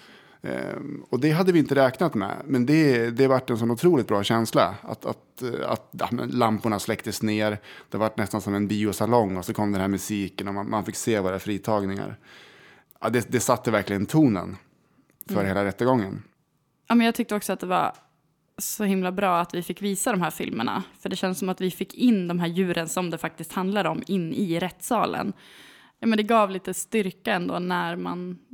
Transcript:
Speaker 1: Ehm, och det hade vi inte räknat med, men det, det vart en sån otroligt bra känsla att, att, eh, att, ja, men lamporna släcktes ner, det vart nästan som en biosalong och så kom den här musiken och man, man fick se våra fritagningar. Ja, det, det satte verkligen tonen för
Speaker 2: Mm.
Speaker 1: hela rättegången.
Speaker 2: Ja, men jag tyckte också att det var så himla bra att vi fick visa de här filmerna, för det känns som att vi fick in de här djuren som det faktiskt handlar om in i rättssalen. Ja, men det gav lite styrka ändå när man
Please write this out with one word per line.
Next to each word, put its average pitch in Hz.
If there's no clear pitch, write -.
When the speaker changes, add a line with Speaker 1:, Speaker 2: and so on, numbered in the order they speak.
Speaker 1:
Ehm, -
och 123
det 151
hade 180
vi 175
inte 143
räknat 135
med, 101
men 131
det, 135
det 123
vart 131
en 117
sån 117
otroligt 127
bra 101
känsla 113
att, -
att, -
eh, 131
att, -
ja, -
men 120
lamporna 113
släcktes -
ner, 107
det 98
vart 110
nästan 107
som 101
en 101
biosalong 104
och 90
så 113
kom 104
den 98
här 95
musiken 98
och 98
man, 101
man 107
fick 92
se 110
våra 95
fritagningar. 101
Ja, -
det, 117
det 120
satte 120
verkligen 101
tonen 104
för 101
Speaker 2:
Mm. 101
Speaker 1:
hela 98
rättegången. 104
Speaker 2:
Ja, 226
men 233
jag 233
tyckte 226
också 202
att 185
det 220
var 180
så -
himla 190
bra 185
att 175
vi -
fick -
visa 202
de 185
här -
filmerna, -
för -
det 190
känns 185
som 190
att 185
vi 185
fick -
in 208
de 175
här 175
djuren 170
som 180
det 160
faktiskt -
handlar 190
om 160
in 175
i 170
rättssalen. 185
Ja, 226
men 220
det 214
gav 214
lite 190
styrka 208
ändå 180
när 175
man 180